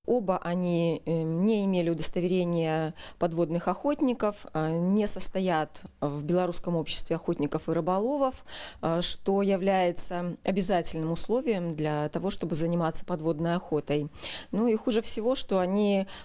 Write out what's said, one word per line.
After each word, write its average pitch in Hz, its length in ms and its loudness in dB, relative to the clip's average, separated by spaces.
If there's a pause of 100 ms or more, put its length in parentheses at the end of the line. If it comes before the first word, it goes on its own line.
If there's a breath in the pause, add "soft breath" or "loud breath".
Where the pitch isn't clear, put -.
Оба 196 340 2
они, 175 680 0
э, 165 160 0
не 190 440 2
имели 175 260 2
удостоверения 170 1040 0 (240 loud breath)
подводных 170 480 0
охотников, 240 840 0
а, 160 180 0
не 185 340 2
состоят 185 800 0 (180)
в 143 220 -2
Белорусском 175 520 0
обществе 160 400 -2
охотников 160 540 -2
и 160 40 0
рыболовов, 214 680 0 (380 loud breath)
а, 165 220 0
что 196 400 2
является 185 1000 2
обязательным 175 680 0
условием 190 640 0
для 151 340 0
того, 175 220 -2
чтобы 165 240 -4
заниматься 170 500 2
подводной 165 480 0
охотой. 147 560 -2 (420 loud breath)
Ну 220 160 2
и 220 80 4
хуже 214 280 0
всего, 233 320 0
что 196 240 0
они, 196 480 2 (180 loud breath)